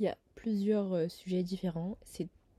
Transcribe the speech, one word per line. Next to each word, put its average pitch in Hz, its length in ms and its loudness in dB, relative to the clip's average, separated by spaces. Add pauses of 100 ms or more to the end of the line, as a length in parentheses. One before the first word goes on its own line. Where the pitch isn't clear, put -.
il 214 40 2
y 180 40 4
a - 100 -4 (160)
plusieurs, 202 600 2
euh, 170 140 2
sujets 185 360 0
différents. 180 580 -2
C'est - 260 -8 (300)